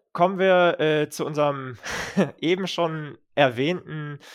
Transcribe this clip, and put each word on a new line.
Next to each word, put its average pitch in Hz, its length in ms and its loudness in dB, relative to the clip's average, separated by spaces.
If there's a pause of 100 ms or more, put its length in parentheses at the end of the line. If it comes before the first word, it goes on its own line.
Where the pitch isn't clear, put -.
(120)
kommen 185 260 2
wir, 180 400 4
äh, 151 300 2
zu - 180 -6
unserem 139 500 -2 (400)
<laughs> 175 220 0
eben 180 300 0
schon 160 500 -4 (160)
erwähnten, 147 840 -2 (140)